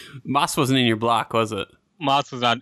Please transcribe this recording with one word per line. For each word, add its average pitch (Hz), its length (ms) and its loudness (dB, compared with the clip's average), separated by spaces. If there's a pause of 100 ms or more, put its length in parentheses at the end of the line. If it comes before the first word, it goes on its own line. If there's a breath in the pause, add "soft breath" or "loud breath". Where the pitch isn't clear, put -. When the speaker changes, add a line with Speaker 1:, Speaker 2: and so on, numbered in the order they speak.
(240 loud breath)
Speaker 1:
Moths - 320 -2
wasn't 135 240 2
in 123 60 4
your 113 100 4
block, 113 360 0
was 113 200 0
it? 101 160 -6 (320)
Speaker 2:
Moths 139 320 0
was 127 80 -10
not 120 220 2